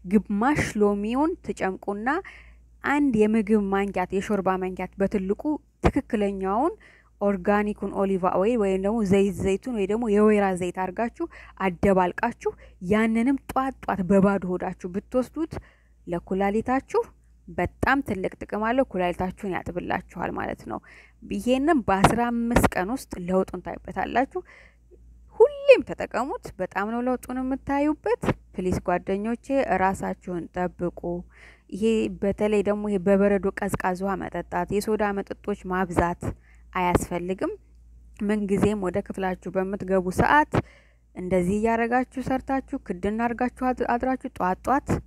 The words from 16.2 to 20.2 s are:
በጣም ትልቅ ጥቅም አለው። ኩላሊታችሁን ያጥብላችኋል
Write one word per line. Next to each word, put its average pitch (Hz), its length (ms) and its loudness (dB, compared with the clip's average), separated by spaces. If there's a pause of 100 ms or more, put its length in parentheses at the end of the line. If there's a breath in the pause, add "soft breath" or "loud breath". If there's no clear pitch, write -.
በጣም 185 540 0
ትልቅ 185 340 -4
ጥቅም - 280 -6
አለው። 254 220 2
ኩላሊታችሁን 180 680 -4
ያጥብላችኋል - 760 -6